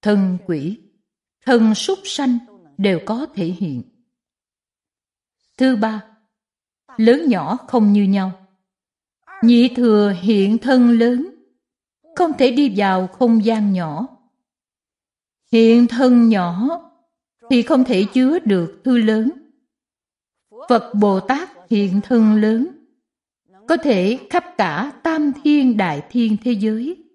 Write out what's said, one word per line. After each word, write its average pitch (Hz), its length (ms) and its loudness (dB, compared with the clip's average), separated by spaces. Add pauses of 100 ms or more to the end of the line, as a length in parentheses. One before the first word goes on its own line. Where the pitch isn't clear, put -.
thân 196 440 0
quỷ, 165 320 -6 (680)
thân 220 280 2
súc 381 300 -4
sanh 254 340 -4 (400)
đều 196 280 0
có 240 280 -6
thể 190 120 -6
hiện. 165 360 -8 (1800)
Thứ 262 180 2
ba, 214 280 -4 (920)
lớn 262 320 2
nhỏ 185 280 -2 (120)
không 214 240 2
như 208 100 2
nhau. 190 300 -2 (1120)
Nhị 240 320 4
thừa 214 460 2
hiện 202 380 0
thân 247 320 2
lớn, 240 440 0 (800)
không 330 220 0
thể 262 120 4
đi 247 260 0
vào 190 300 0
không 226 380 0
gian 214 280 0
nhỏ. 170 340 -6 (1500)
Hiện 233 340 6
thân 240 420 4
nhỏ 190 400 -2 (840)
thì 240 120 2
không 262 220 2
thể 214 200 0 (100)
chứa 262 240 2
được 185 460 -2
thư 254 140 2
lớn. 220 320 0 (1400)
Phật 233 260 -2
Bồ 202 260 2
Tát 269 300 -6 (200)
hiện 202 300 0
thân 220 340 2
lớn, 220 340 0 (1000)
có 330 80 0
thể 233 420 0 (120)
khắp 349 140 -2 (140)
cả 190 340 -4 (100)
tam 302 300 -2 (120)
thiên 277 320 2
đại 165 340 -4
thiên 226 340 0
thế 247 80 -2
giới 220 520 -6 (100)